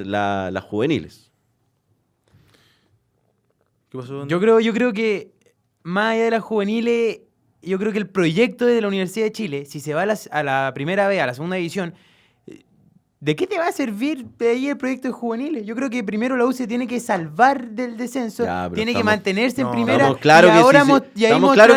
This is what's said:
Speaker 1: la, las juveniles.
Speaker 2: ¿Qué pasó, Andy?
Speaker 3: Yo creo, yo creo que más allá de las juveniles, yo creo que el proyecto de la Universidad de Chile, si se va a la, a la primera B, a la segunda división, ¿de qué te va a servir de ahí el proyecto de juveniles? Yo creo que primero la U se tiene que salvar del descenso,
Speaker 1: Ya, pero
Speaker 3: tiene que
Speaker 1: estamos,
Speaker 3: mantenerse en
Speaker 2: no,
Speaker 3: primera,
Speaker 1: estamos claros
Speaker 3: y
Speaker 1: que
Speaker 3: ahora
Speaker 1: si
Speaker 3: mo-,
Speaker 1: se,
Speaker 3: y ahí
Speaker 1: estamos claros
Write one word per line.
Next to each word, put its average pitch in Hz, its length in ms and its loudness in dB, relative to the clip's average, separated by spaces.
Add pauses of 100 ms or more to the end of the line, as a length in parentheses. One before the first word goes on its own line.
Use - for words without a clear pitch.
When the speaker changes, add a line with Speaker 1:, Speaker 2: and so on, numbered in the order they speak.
Speaker 1:
la, 98 460 -2
las 95 100 -6
juveniles. 107 680 -6 (2500)
Speaker 2:
¿Qué 131 80 -14
pasó, 135 240 -12
Andy? 143 80 -10
Speaker 3:
Yo 175 100 0
creo, 226 200 4
yo 220 120 0
creo 240 200 0
que 208 400 -4 (500)
más 208 320 -2
allá 226 100 0
de 226 60 0
las 226 120 -2
juveniles, 226 800 -2 (420)
yo 190 160 -4
creo 214 140 -2
que 202 60 -4
el 208 100 -4
proyecto 196 580 0
de 240 140 2
la 208 80 -2
Universidad 190 380 -4
de 214 60 -4
Chile, 143 340 -8
si 147 140 -14
se 147 140 -8
va 165 80 0
a 196 40 0
la, 214 120 -2 (120)
a 151 120 -2
la 135 320 0
primera 185 340 -2
B, 190 120 0
a 139 60 0
la 123 80 -4
segunda 170 220 -6
división, 170 380 -6 (1300)
¿de 147 160 -2
qué 370 100 -4
te 381 120 -6
va 330 100 -2
a 349 40 -4
servir 262 540 -6 (120)
de 233 120 -2
ahí 262 180 -2
el 285 100 -4
proyecto 254 300 -6
de 233 40 -6
juveniles? 240 540 -6
Yo 226 100 -10
creo 277 140 -4
que 247 120 -6
primero 220 340 -4
la 240 100 2
U 262 60 0
se 247 140 -6
tiene 240 200 -4
que 240 140 -6
salvar 233 720 0
del 233 260 -8
descenso, 240 480 -6
Speaker 1:
Ya, 180 200 -2
pero 175 120 -6
Speaker 3:
tiene 220 160 -2
que 226 60 0
Speaker 1:
estamos, 214 140 2
Speaker 3:
mantenerse 214 480 -2
en 254 80 0
Speaker 2:
no, 240 40 -4
Speaker 3:
primera, 240 260 0
Speaker 1:
estamos 277 200 2
claros 160 320 8
Speaker 3:
y 220 40 6
Speaker 1:
que 226 60 8
Speaker 3:
ahora 269 220 8
Speaker 1:
si 277 60 4
Speaker 3:
mo-, 277 100 6
Speaker 1:
se, 269 60 0 (100)
Speaker 3:
y 208 100 0
ahí 220 80 4
Speaker 1:
estamos 262 220 4
claros 214 220 10